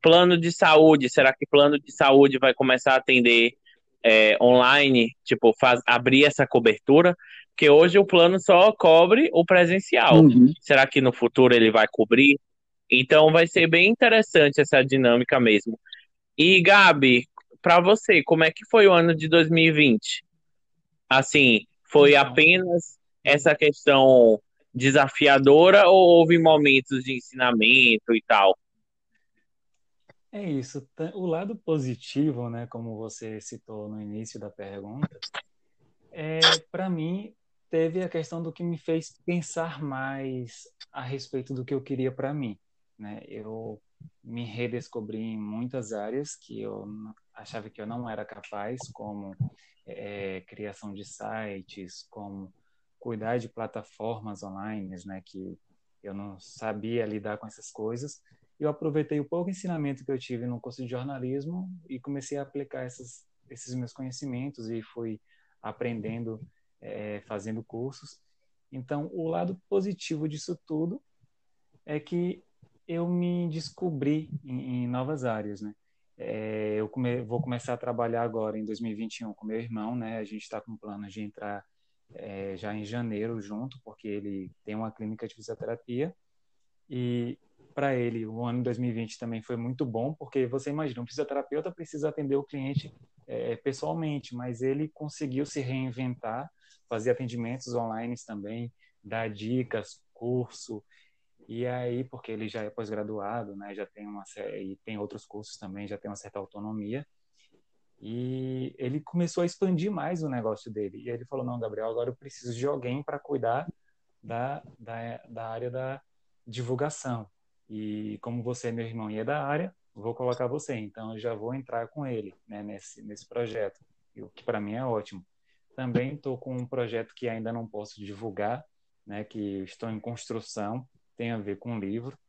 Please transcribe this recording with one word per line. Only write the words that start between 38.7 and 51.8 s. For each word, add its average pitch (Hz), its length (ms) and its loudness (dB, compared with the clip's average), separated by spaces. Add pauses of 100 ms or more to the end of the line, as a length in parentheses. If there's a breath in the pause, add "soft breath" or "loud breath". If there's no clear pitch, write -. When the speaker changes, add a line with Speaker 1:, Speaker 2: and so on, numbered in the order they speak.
Speaker 3:
fez - 480 -8
pensar 165 560 -8
mais 135 840 -10 (240)
a 139 100 -14
respeito 127 500 -12
do 127 120 -10
que 135 100 -8
eu 131 80 -6
queria 131 300 -8
pra 131 200 -10
mim, 131 240 -10 (400)
né? 107 300 -16
Eu 110 540 -16 (420)
me 120 220 -12
redescobri 113 760 -10
em 110 200 -10
muitas 113 540 -10
áreas 113 440 -10
que 113 240 -18
eu 104 260 -14
n-, 107 260 -18 (220)
achava 110 340 -18
que - 120 -20
eu 104 60 -14
não 120 220 -12
era 107 160 -12
capaz, 104 680 -14
como, 104 420 -16 (520)
é, 98 600 -14
criação 104 460 -18
de 98 120 -18
sites, 104 1040 -16